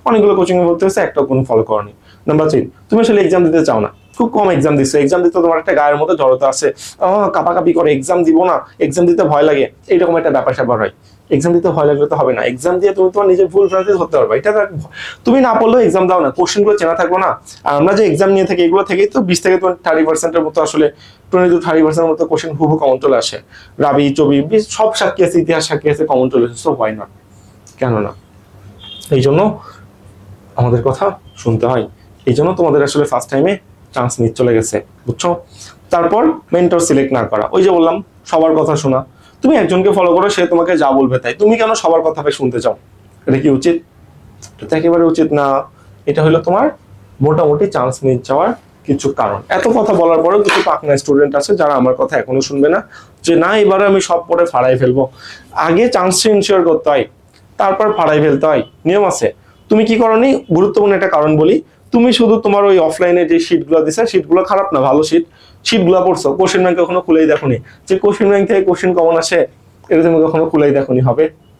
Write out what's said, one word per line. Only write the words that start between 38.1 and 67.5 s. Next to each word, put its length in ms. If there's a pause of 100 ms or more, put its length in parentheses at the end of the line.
সবার 300
কথা 200
শোনা। 280 (380)
তুমি 140
একজনকে 360
ফলো 240
করো, 140
সে 160
তোমাকে 300
যা 140
বলবে 280
তাই, 160
তুমি 220
কেন 180
সবার 280
কথা 280
শুনতে 300
চাও? 160 (500)
এটা 120
কি 120
উচিত? 260
এটা 920
তো 100
একেবারে 280
উচিত 280
না। 320 (420)
এটা 160
হলো 180
তোমার 300 (520)
মোটামুটি 440
চান্স 360
মিস 260
যাওয়ার 200 (380)
কিছু 260
কারণ। 360
এত 200
কথা 260
বলার 280
পরেও 200
কিছু 220
পাকনা 320
স্টুডেন্ট 380
আছে 220
যারা 180
আমার 200
কথা 240
এখনো 220
শুনবে 280
না, 140 (400)
যে 140
না, 220
এবারে 280
আমি 140
সব 280
পড়ে 180
ফাড়াই 320
ফেলবো। 300 (440)
আগে 360
চান্স 380
ইনশিওর 360
করতে 280
হয়, 140 (520)
তারপর 360
ফাড়াই 280
ফেলতে 260
হয়, 160 (220)
নিয়ম 200
আছে। 280 (360)
তুমি 160
কি 120
করনি? 480 (100)
গুরুত্বপূর্ণ 400
একটা 140
কারণ 280
বলি, 260 (300)
তুমি 200
শুধু 280
তোমার 240
ওই 140
অফলাইনে 460
যে 140
শিটগুলো 460
দিছে, 220
শিটগুলো 380
খারাপ 280
না, 80
ভালো 220
শিট, 220 (400)
শিটগুলো 420
পড়ছো, 260
কোশ্চেন 300
ব্যাংক 180
কখনো 200
খুলেই 260
দেখোনি, 300 (320)